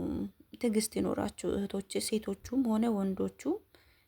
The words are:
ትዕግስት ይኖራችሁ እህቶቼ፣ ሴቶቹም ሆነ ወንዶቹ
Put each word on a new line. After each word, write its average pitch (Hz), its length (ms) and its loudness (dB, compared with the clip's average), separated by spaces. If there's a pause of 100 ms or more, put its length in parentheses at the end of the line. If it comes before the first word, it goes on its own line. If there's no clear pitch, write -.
(540)
ትዕግስት 214 400 0
ይኖራችሁ 196 560 0
እህቶቼ፣ 196 520 -2
ሴቶቹም 214 600 -2
ሆነ 220 280 4
ወንዶቹ 196 500 0 (680)